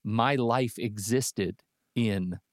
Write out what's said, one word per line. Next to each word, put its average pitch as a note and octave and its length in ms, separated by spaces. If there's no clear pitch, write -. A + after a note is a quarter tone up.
My A2+ 320
life B2 420
existed G#2 840
in G2 440